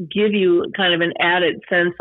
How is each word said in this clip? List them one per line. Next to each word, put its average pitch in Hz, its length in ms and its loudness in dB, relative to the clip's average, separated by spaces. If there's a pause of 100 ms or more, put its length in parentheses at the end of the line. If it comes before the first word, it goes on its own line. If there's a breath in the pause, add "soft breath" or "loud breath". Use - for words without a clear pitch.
(100)
give 208 220 0
you 185 320 2 (100)
kind 180 200 0
of 170 80 0
an 170 180 -2
added 175 480 0
sense 175 320 0